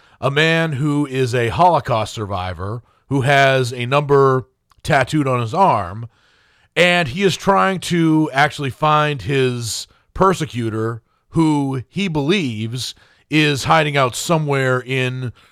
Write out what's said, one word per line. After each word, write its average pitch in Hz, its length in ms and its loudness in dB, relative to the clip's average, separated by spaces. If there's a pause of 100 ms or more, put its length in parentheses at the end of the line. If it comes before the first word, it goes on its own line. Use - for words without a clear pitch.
(200)
a 135 120 -2
man 165 400 0
who 147 340 -2
is 131 260 -2
a 117 180 0
Holocaust 127 600 0
survivor 95 720 -8 (240)
who 135 140 -2
has 135 520 4
a 123 140 -6
number 139 640 2 (340)
tattooed 143 460 0
on 123 120 0
his 113 140 -4
arm, 117 540 0 (680)
and 175 320 2
he 151 160 -6
is 190 140 2
trying 190 440 2
to 160 520 2
actually 139 380 0
find 151 520 0
his 123 640 -2 (260)
persecutor, 117 920 -2 (240)
who 143 600 0
he 196 200 -4
believes 127 880 -4 (340)
is 147 320 2
hiding 147 340 2
out 131 200 0
somewhere 139 680 0
in 127 480 -4 (200)